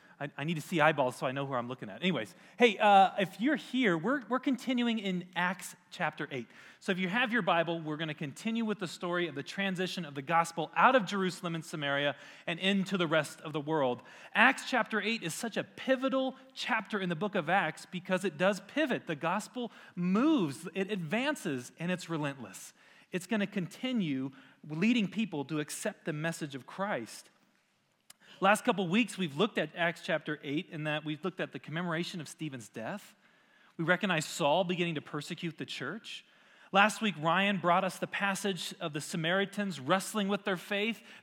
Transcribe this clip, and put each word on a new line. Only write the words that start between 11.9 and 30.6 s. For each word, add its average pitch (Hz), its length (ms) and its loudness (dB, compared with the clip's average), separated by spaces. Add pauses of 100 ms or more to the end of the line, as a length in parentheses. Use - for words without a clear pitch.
and 170 140 -4
into 196 360 2
the 175 100 2
rest 151 360 0
of 160 100 -8
the 156 80 -2
world. 143 400 2 (340)
Acts 247 320 4
chapter 220 360 0
eight 214 200 -2
is 170 120 -4
such 220 240 -6
a 160 60 -2
pivotal 262 720 -2 (180)
chapter 220 440 -2
in 190 120 -2
the 170 60 -2
book 196 180 -2
of 165 160 0
Acts 175 400 0
because 185 340 -2
it 156 140 -4
does 190 300 2
pivot. 247 380 0
The 165 100 -4
gospel 202 540 -4 (240)
moves, 185 800 2
it 196 160 -2
advances, 185 880 -4
and 175 120 -2
it's 180 180 -4
relentless. 139 640 -6 (400)
It's 180 140 -4
gonna 208 200 0
continue 175 840 -2 (360)
leading 196 420 2
people 165 380 -2
to 151 140 -2
accept - 460 -6
the 160 80 -2
message 156 400 -4
of 123 120 -12
Christ. 180 600 -6 (1120)
Last 202 280 4
couple 196 200 2
weeks, 202 300 0
we've 147 220 -4
looked 202 180 0
at 160 180 -2
Acts 170 300 -2
chapter 156 400 -2
eight 156 260 -4